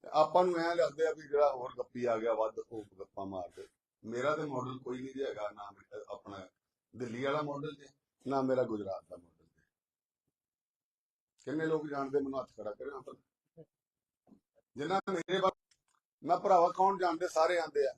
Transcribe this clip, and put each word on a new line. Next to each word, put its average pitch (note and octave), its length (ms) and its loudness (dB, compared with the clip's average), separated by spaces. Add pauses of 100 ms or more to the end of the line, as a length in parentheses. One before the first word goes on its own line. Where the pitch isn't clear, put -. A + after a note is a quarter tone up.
ਤੇ - 100 -16
ਆਪਾਂ D#3 320 6
ਨੂੰ F3+ 160 2
ਐਂ E3+ 160 0
ਲੱਗਦੇ D#3+ 320 2
ਆ D#3 40 2
ਵੀ D#3 160 -10
ਜਿਹੜਾ C#3+ 240 6
ਹੋਰ B2+ 260 -6
ਗੱਪੀ A#2+ 280 -4
ਆ A#2 120 2
ਗਿਆ A2+ 160 0
ਵੱਧ, A2 260 0
ਉਹ A2 260 -12 (140)
ਗੱਪਾਂ G2 260 -12
ਮਾਰਦੇ। F#2+ 420 -10 (380)
ਮੇਰਾ B2 300 -2
ਤੇ D#3 60 -6
ਮਾਡਲ B2+ 360 -6
ਕੋਈ B2+ 240 -10
ਨਹੀਂ C3 140 -12
ਜੇ C3+ 100 -4
ਹੈਗਾ, G#2 240 -6
ਨਾ G2+ 220 -14
ਮੇਰਾ G#2 380 -16
ਆਪਣਾ G2 400 -14 (460)
ਦਿੱਲੀ A#2 280 -8
ਵਾਲਾ D3 180 -2
ਮਾਡਲ C#3+ 340 -8
ਜੇ, - 120 -20 (400)
ਨਾ C3+ 140 2
ਮੇਰਾ C3 220 2
ਗੁਜਰਾਤ G2+ 460 -4
ਦਾ F2+ 80 -14
ਮਾਡਲ - 280 -20
ਜੇ। - 160 -20 (1800)
ਕਿੰਨੇ D#3 200 -2
ਲੋਕ D#3 240 0
ਜਾਣਦੇ C#3 300 0
ਮੈਨੂੰ C3+ 200 -2
ਹੱਥ B2 100 -8
ਖੜਾ G#2 220 -10
ਕਰੇ B2+ 180 -10
ਹੁਣ C3+ 120 -10
ਤੱਕ? C3 160 -18 (1600)
ਜਿਨ੍ਹਾਂ E3+ 320 -2
ਨੇ F#3+ 80 0
ਮੇਰੇ F3 220 -2
ਬਾਰੇ, - 380 0 (460)
ਮੈਂ E3+ 140 2
ਭਰਾਵਾ F3+ 380 6
ਕੌਣ F#3+ 220 4
ਜਾਣਦੇ, F3 300 0
ਸਾਰੇ E3+ 320 4
ਆਂਦੇ D3 280 0
ਆ। B2 100 -2